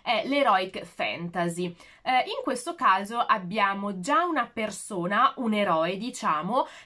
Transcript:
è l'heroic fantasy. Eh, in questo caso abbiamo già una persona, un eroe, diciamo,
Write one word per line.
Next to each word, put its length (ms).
è 240
l'heroic 580
fantasy. 800
Eh, 640
in 180
questo 300
caso 440
abbiamo 840
già 240
una 200
persona, 920
un 180
eroe, 420
diciamo, 720